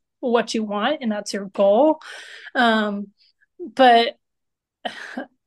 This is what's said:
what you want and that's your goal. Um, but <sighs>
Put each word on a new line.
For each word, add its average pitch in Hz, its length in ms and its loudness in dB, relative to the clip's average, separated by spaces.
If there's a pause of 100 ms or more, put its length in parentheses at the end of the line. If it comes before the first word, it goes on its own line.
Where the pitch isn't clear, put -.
(200)
what 233 360 -2
you 220 80 -4
want 214 380 -4
and 226 100 -4
that's 208 220 -8
your 202 120 -8
goal. 220 540 2 (560)
Um, 214 540 0 (500)
but 240 580 4 (680)
<sighs> - 420 -14 (200)